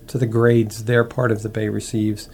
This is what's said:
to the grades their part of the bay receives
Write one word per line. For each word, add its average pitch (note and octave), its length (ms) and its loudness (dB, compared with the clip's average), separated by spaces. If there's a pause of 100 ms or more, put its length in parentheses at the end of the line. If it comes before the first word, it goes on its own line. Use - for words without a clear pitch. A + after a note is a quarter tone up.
to - 100 -6
the A#2+ 80 2
grades A2+ 600 2
their A#2+ 180 2
part A#2 280 -2
of G#2 120 -2
the G#2+ 60 -8
bay G#2+ 200 -4
receives G#2+ 640 -4